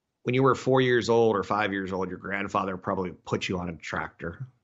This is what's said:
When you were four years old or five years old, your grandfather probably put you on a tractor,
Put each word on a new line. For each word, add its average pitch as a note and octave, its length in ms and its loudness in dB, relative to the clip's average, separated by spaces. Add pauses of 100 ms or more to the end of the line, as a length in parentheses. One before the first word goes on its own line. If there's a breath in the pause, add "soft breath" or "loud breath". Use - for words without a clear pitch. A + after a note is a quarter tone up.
(240)
When B2 100 -2
you C3 100 4
were C3 120 6
four C3 240 2
years B2 300 4
old A2+ 260 4
or F#2+ 80 0
five G#2 300 0
years F#2+ 180 -4
old, F#2+ 160 -2
your F2+ 120 -8
grandfather G2 580 -4
probably F#2 340 -4
put - 380 -4
you F#2 100 -2
on F2 80 -6
a F2 60 -6
tractor, E2 760 -8 (160)